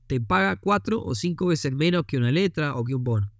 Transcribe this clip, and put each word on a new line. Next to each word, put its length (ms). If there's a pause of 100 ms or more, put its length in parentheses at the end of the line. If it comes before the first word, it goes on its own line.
te 120
paga 360
cuatro 460
o 120
cinco 320
veces 260
menos 340
que 120
una 140
letra 420
o 100
que 120
un 80
bono, 360